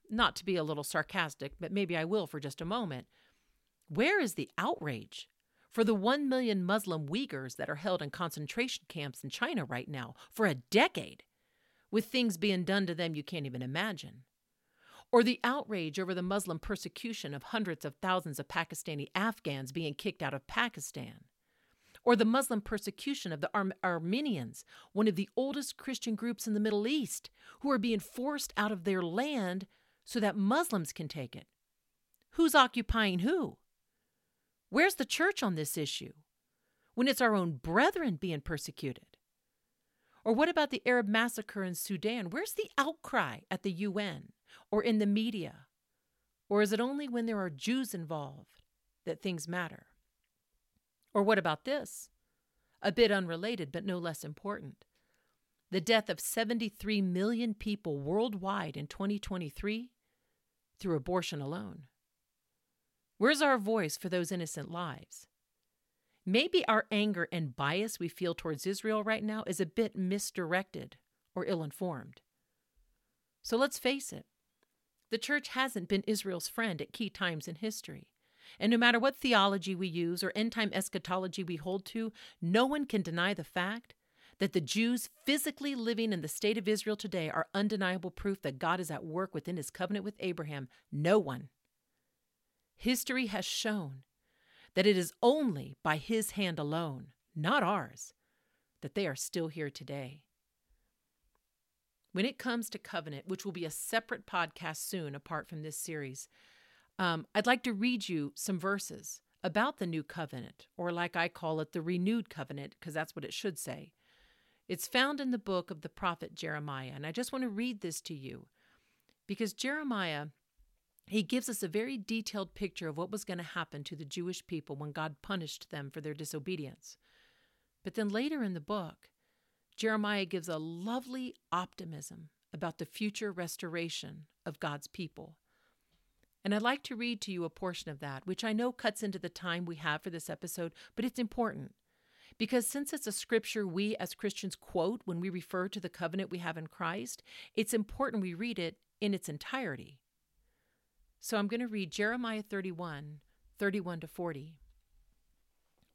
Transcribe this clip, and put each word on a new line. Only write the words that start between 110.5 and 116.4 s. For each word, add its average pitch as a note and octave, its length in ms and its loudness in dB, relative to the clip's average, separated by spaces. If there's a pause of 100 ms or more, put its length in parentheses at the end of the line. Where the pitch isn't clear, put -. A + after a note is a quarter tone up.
or F3 120 -2
like F3 260 -2
I E3+ 120 2
call D#3+ 320 -2
it, F3+ 120 -4
the E3+ 100 -2
renewed F3+ 480 2
covenant, C#3+ 500 -8
'cause D3+ 140 -8
that's D#3 200 -4
what D3+ 120 -8
it - 80 -8
should F#3 240 -4
say. - 340 -8 (760)
It's - 200 -4
found C#4 320 2
in C4 120 0
the A#3 60 2
book F#3 320 -2
of D#3 120 -12
the D#3+ 60 -8
prophet - 460 -4
Jeremiah, D3 600 -6